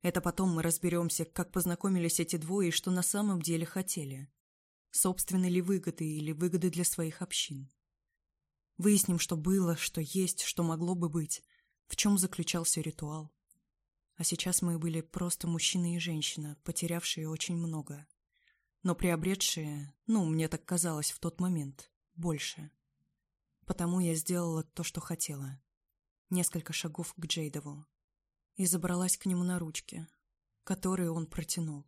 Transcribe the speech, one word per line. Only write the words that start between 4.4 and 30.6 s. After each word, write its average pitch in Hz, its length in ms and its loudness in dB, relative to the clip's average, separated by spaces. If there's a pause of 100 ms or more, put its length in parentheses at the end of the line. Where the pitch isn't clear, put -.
Собственной 185 580 2
ли 180 120 4
выгоды 180 440 0
или 151 280 -2
выгоды 175 360 2
для 170 140 0
своих 165 380 -2
общин. 139 500 -4 (1040)
Выясним, 185 420 6
что - 180 0
было, 170 400 4
что - 240 -2
есть, 180 400 0
что - 220 0
могло 165 320 2
бы 175 120 0
быть, 156 360 -2 (440)
в - 80 -8
чем 202 220 6
заключался 175 640 0
ритуал. 156 500 -6 (880)
А 170 60 -2
сейчас - 380 2
мы 170 180 2
были 160 220 -2
просто - 460 -4
мужчина 170 480 2
и 175 40 0
женщина, 151 640 -4
потерявшие 165 640 -4
очень 160 300 -4
много, 151 500 -6 (760)
но 180 140 2
приобретшие, 160 1000 0 (140)
ну, 220 180 4
мне 160 220 4
так 156 160 -4
казалось 165 480 0
в - 80 -10
тот 165 220 -4
момент, 156 500 -2 (220)
больше. 165 580 -4 (960)
Потому 175 340 0
я 170 160 2
сделала 165 480 0
то, 165 200 -8
что - 180 -6
хотела. 139 580 -6 (680)
Несколько 175 420 0
шагов 160 460 -4
к 165 80 -6
Джейдову. 147 600 -4 (680)
И 190 100 2
забралась 180 520 2
к - 80 -6
нему 180 180 2
на 180 160 0
ручки, 160 480 -8 (560)